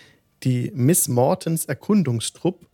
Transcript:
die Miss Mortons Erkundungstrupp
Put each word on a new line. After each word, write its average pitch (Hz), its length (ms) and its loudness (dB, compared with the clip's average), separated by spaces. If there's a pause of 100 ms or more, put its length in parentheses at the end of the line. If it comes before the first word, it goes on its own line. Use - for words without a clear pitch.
(440)
die 123 300 -2
Miss 127 340 2
Mortons 160 560 0
Erkundungstrupp 151 1080 -2